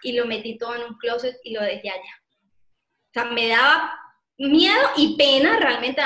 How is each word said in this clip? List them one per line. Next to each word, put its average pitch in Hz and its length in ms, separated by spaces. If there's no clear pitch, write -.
y 247 100
lo 240 120
metí 220 320
todo 233 180
en 240 80
un 233 140
closet 240 460
y 226 100
lo 220 80
dejé 202 280
allá. 185 320
O - 40
sea, 240 120
me 233 240
daba 277 480
miedo 370 600
y 311 180
pena, 285 440
realmente 254 460